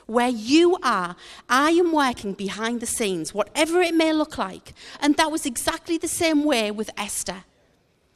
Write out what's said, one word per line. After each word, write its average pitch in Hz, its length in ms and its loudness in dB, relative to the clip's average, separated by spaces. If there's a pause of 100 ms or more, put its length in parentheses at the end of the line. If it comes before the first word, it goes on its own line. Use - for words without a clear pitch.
where 240 220 2
you 294 560 4
are, 185 320 -2 (320)
I 285 240 4
am 339 180 4
working 254 420 0
behind 208 480 -4
the 226 60 -6
scenes, 185 480 -4
whatever 320 480 0
it 339 100 2
may 320 200 4
look 311 260 -2
like." 185 340 -8 (280)
And 294 160 4
that 320 160 2
was 320 120 -4
exactly 320 540 -4
the 339 80 -4
same 320 380 0
way 233 260 2
with 208 260 -6
Esther. 196 460 -8 (720)